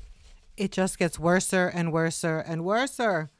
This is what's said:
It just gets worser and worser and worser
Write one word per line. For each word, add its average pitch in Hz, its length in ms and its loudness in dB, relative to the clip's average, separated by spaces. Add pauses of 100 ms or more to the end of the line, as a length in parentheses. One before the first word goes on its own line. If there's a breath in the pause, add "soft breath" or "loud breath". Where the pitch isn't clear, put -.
(560 soft breath)
It 196 160 -2
just 185 280 0
gets 170 180 0
worser 180 500 2
and 170 240 -2
worser 160 460 0
and 165 260 -4
worser 208 760 0